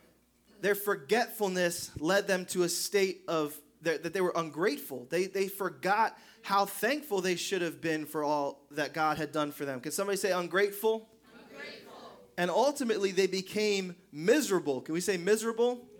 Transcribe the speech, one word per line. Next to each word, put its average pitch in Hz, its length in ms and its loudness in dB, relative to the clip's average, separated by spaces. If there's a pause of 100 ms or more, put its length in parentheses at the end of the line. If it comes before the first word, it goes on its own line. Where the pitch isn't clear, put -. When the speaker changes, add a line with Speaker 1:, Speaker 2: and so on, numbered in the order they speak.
(600)
Speaker 1:
Their 196 140 2
forgetfulness 185 1200 0
led 190 300 2
them 185 180 0
to 180 160 0
a 175 60 2
state 190 580 0
of, 156 320 -2 (240)
that, 156 220 0
that 165 80 -4
they 190 80 0
were 180 160 4
ungrateful. 160 760 -2
They, 180 160 2
they 190 220 -2
forgot 190 680 0 (260)
how 196 220 2
thankful 214 560 -2
they 180 140 0
should 180 260 -2
have 156 200 -2
been 156 260 -2
for 156 160 -4
all 147 480 -2
that 143 240 -4
God 156 240 2
had 151 140 -4
done 147 180 0
for 143 140 -8
them. 131 160 -4
Can 147 120 -8
somebody 196 240 -2
say 190 140 0
ungrateful? 202 760 0 (340)
Speaker 2:
Ungrateful. - 500 -16 (460)
Speaker 1:
And 175 120 0
ultimately, 226 600 2
they 190 160 4
became 190 680 -2 (160)
miserable. 170 680 2
Can 160 140 -6
we 170 60 0
say 190 160 0
miserable? 226 680 0 (140)